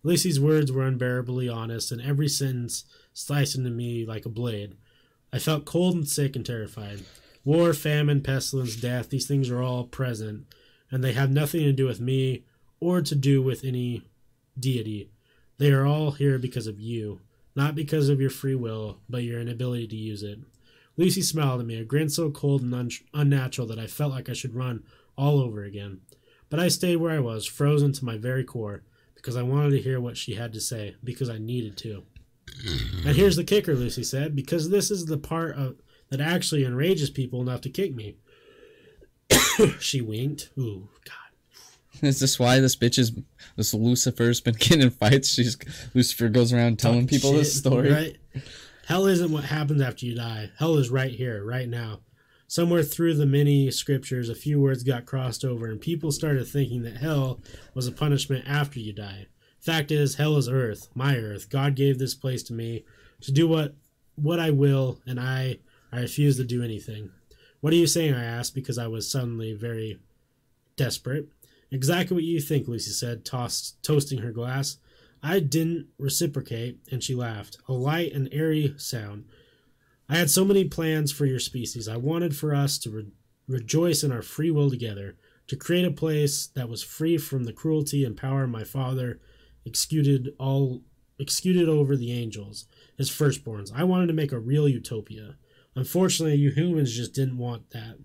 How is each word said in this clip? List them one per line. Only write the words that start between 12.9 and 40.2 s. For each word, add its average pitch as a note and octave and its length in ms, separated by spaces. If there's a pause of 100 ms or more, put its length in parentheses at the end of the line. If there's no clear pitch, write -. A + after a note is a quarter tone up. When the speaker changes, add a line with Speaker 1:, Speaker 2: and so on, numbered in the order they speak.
Speaker 1:
to D3 140
do C3+ 260
with C3 240
any B2 380 (540)
deity. A2 520 (480)
They C#3+ 140
are C3+ 160
all D3+ 240
here C#3 260
because B2 300
of G#2 120
you, G#2+ 400 (360)
not C#3+ 200
because D3+ 340
of C3+ 120
your C3+ 80
free C3+ 260
will, A2 440 (100)
but B2 140
your A#2 180
inability A#2+ 460
to G#2+ 100
use G#2+ 240
it. G#2 160 (580)
Lucy F#3 280
smiled C#3 360
at A#2+ 60
me, A#2 140
a A2+ 40
grin C#3+ 240
so D3+ 220
cold C#3+ 320
and B2 140
un-, B2 140 (260)
unnatural C3+ 520
that A2 120
I A2 80
felt D3 240
like C3 180
I A#2+ 40
should A2+ 200
run B2 300 (340)
all C#3+ 220
over A2 240
again. G2+ 380 (500)
But D3+ 80
I F3+ 80
stayed F3+ 300
where E3 140
I D#3 80
was, A2+ 280
frozen C#3+ 460
to C#3 120
my A2+ 100
very B2+ 280
core, G#2 400 (320)
because A#2+ 200
I B2 60
wanted C#3+ 300
to C#3 100
hear C3 180
what A#2+ 180
she A2 180
had A2+ 180
to G#2+ 80
say, G#2 320 (100)
because A#2+ 280
I A2 80
needed A2 380
to. G2+ 260 (1040)
"And C#3+ 80
here's F3+ 220
the F3 60
kicker," G3 300
Lucy B2 300
said, C#3+ 320
"because D#3+ 340
this F#3+ 220
is F3+ 160
the D#3 100
part D#3+ 380
of, C3+ 220 (340)
that C3+ 100
actually D#3+ 420
enrages C#3+ 460
people B2 320
enough B2+ 200
to B2+ 100
kick F#3 240
me." G#2 220 (1120)
<coughs> - 500
She C3 220
winked. A#2+ 560